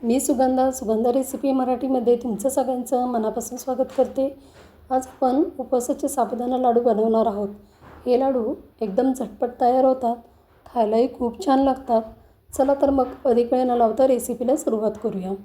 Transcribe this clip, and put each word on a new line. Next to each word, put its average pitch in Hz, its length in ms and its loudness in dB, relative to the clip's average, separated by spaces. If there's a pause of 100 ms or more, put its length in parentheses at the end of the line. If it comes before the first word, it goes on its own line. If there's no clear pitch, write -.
मी 233 160 2
सुगंधा, 262 500 2
सुगंधा 226 420 0
रेसिपी 269 400 -2
मराठीमध्ये 254 640 0
तुमचं 233 320 -4
सगळ्यांचं 247 580 -2
मनापासून 233 520 -4
स्वागत 254 380 -4
करते. 269 300 0 (640)
आज 254 160 -2
आपण 262 360 0 (160)
उपवासाचे 262 500 -2
साबुदाणा 247 500 -2
लाडू 240 220 4
बनवणार 226 460 2
आहोत. 202 220 -4 (580)
हे 247 140 4
लाडू 262 340 0 (260)
एकदम 220 320 0
झटपट 240 380 -6 (100)
तयार 254 240 4
होतात, 254 320 2 (500)
खायलाही 226 480 2
खूप 240 320 -6
छान 269 140 4
लागतात. 254 420 0 (480)
चला 277 320 2
तर 277 80 4
मग 262 240 0 (100)
अधिक 240 280 2
वेळ 254 120 2
न 247 140 0
लावता 233 300 4
रेसिपीला 247 480 0
सुरुवात 220 460 -2
करूया. 190 300 -4 (120)